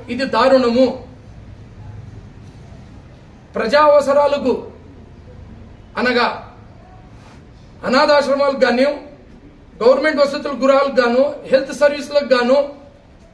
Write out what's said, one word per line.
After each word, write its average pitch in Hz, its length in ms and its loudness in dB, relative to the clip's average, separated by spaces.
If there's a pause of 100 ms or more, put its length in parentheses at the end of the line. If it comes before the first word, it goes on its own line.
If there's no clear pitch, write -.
ఇది 254 160 -6
దారుణము. 247 800 2 (2500)
ప్రజా 226 260 0
అవసరాలకు 285 920 2 (1300)
అనగా 240 560 -4 (1300)
అనాథాశ్రమాలకు 277 720 0
గాను, 254 400 0 (840)
గవర్నమెంట్ 285 380 2
వసతుల 285 300 -2
గృహాలకు 269 500 0
గాను, 254 420 0
హెల్త్ 269 300 -2
సర్వీసులకు 285 600 -2
గాను 254 360 2 (640)